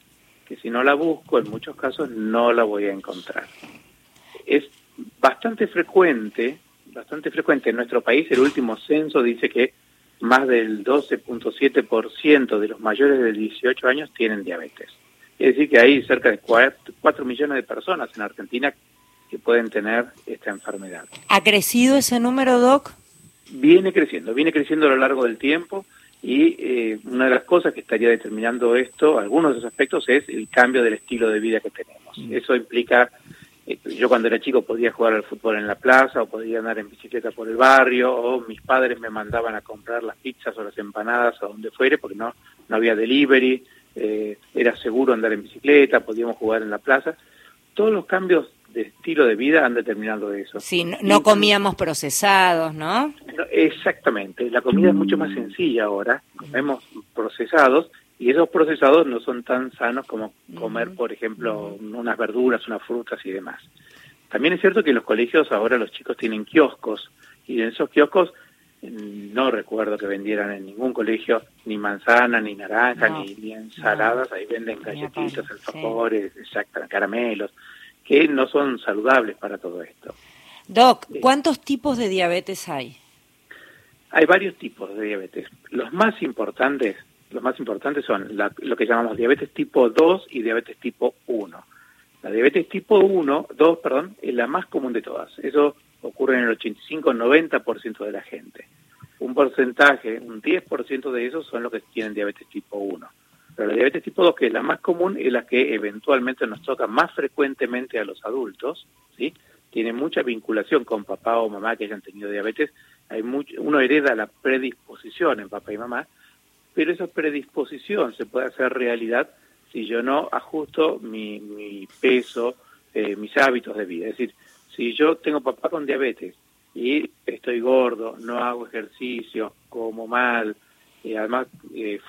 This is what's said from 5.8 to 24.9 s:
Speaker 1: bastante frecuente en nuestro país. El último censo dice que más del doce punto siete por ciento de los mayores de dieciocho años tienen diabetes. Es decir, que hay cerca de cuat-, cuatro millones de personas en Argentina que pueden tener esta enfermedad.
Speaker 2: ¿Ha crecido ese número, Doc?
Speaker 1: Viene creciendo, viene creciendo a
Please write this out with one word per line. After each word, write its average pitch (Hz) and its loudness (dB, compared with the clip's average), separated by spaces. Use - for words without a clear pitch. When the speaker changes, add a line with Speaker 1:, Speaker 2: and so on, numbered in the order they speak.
Speaker 1:
bastante 151 -12
frecuente 147 0
en 113 -2
nuestro 120 -2
país. 143 2
El 127 4
último 127 2
censo 151 0
dice 120 0
que 127 0
más 127 2
del 110 2
doce 143 0
punto - -8
siete 135 2
por - -2
ciento 135 4
de 104 0
los 107 -10
mayores 127 4
de 113 2
dieciocho 110 -2
años 139 0
tienen 107 -2
diabetes. - -12
Es 127 4
decir, 147 2
que 135 6
hay 127 8
cerca 117 2
de 104 0
cuat-, 120 4
cuatro 147 2
millones 135 -4
de 120 -2
personas 127 -6
en 113 -12
Argentina 107 -6
que - -10
pueden 117 2
tener 110 -2
esta 110 -10
enfermedad. 98 -12
Speaker 2:
¿Ha 196 4
crecido 240 4
ese 240 2
número, 254 2
Doc? 262 4
Speaker 1:
Viene 170 6
creciendo, 117 0
viene 156 2
creciendo 156 2
a 139 6